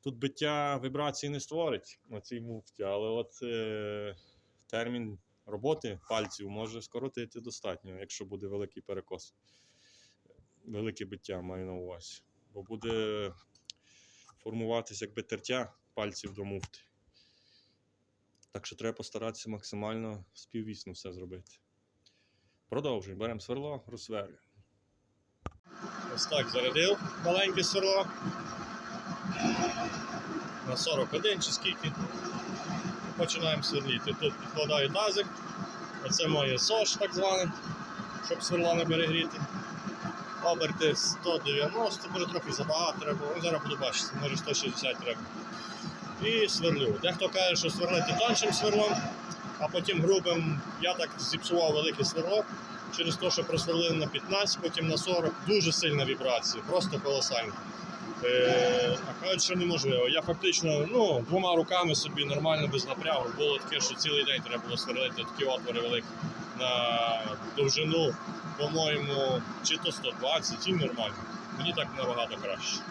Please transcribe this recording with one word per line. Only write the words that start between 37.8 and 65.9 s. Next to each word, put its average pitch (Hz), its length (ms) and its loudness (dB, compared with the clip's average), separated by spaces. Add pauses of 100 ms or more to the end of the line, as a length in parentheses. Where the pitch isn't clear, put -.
щоб - 180 -2
сверло 170 320 4
не 170 100 2
перегріти. 165 560 2 (1040)
Оберти 160 520 4
сто - 420 2
дев'яносто, 151 720 0
може, 175 160 0
трохи 170 260 -4
забагато 160 480 0
треба. 151 360 -2
Ну, 170 60 -4
зараз 165 220 2
буду 147 140 -2
бачити, 131 440 0
може, 143 160 0
сто - 160 -2
шістдесят 127 460 0
треба. 117 220 -4 (1000)
І 220 240 4
сверлю. 147 540 2
Дехто 175 280 2
каже, 185 260 4
що 170 140 2
сверлити 175 500 2
тоншим 220 340 4
сверлом, 208 400 4 (640)
а 151 80 2
потім 175 340 2
грубим. 165 600 4 (200)
Я 175 120 2
так 165 160 -2 (100)
зіпсував 165 540 4
велике 151 320 2
сверло 180 400 2 (520)
через 165 200 2
те, 180 140 2
що 165 120 2
просверлив 165 540 2
на 151 100 2
п'ятнадцять, 185 540 0
потім 160 260 0
на 156 100 4
сорок. 170 360 2 (140)
Дуже 175 240 6
сильна 147 340 4
вібрація, 127 580 2
просто 170 360 2
колосальна. 123 540 2 (680)
Е, 123 760 6 (100)
а - 160 -8
кажуть, 185 200 2
що 185 120 2
неможливо. 139 540 4
Я 156 120 4
фактично, 165 680 4
ну, 196 300 6
двома 175 340 4
руками 170 400 4
собі 143 300 0
нормально 147 420 4
без 131 180 2
напрягу. 135 520 0
Було 143 200 4
таке, 143 240 0
що - 140 0
цілий 147 280 2
день 131 180 2
треба 117 220 -4
було 120 140 -2
сверлити 123 460 0
такі 127 220 -2
отвори 120 360 0
великі 120 260 0 (520)